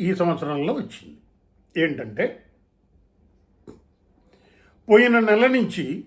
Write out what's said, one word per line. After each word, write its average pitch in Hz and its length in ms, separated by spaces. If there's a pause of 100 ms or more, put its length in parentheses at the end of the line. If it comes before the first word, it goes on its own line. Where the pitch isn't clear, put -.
ఈ 190 60
సంవత్సరంలో 160 580
వచ్చింది. - 440 (640)
ఏంటంటే, 135 600 (2500)
పోయిన 233 300
నెల 220 280
నుంచి 180 600